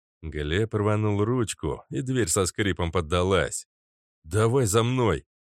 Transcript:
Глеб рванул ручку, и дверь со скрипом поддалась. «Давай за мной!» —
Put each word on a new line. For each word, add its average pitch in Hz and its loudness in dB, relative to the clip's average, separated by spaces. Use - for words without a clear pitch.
Глеб 78 -2
рванул 104 0
ручку, 107 -4
и 135 -6
дверь 127 0
со 95 2
скрипом 87 -2
поддалась. 90 0
«Давай 113 2
за 110 4
мной!» — 117 0